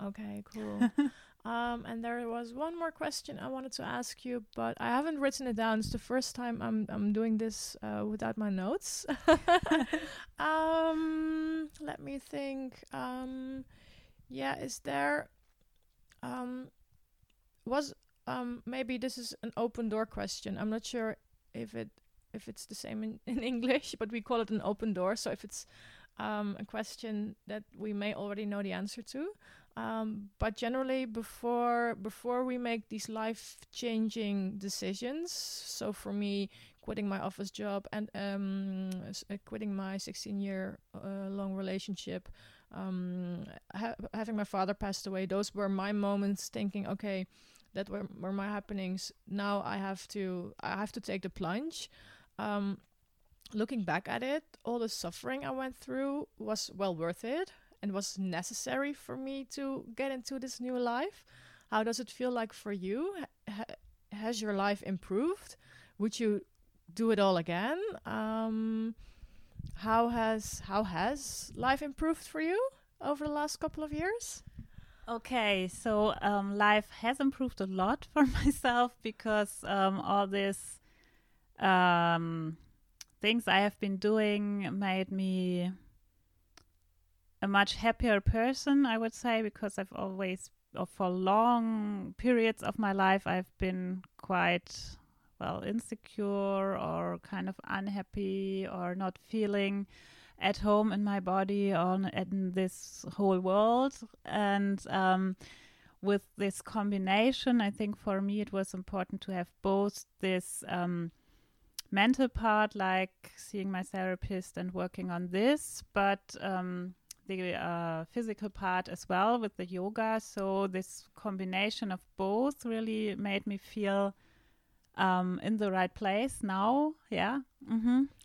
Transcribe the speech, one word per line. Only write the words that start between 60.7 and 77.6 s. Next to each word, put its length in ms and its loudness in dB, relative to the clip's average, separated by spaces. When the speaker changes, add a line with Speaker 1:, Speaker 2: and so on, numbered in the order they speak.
Speaker 1:
life. 440 -2
How 140 2
does 160 -2
it 100 -10
feel 220 -2
like 200 -2
for 200 -8
you? 480 -4
Ha-, 60 -8
ha-, 60 -14
has 260 -2
your 120 0
life 280 2
improved? 760 -2
Would 200 0
you 220 2
do 200 2
it 80 2
all 160 6
again? 420 0
Um, 880 -2
how 320 4
has, 580 0
how 180 2
has 720 -2
life 280 2
improved 440 -2
for 140 -6
you 180 2
over 240 -2
the 80 -2
last 280 -2
couple 240 -4
of 80 -6
years? 500 -2
Speaker 2:
Okay, 600 2
so, 540 4
um, 340 2
life 340 6
has 300 0
improved 400 0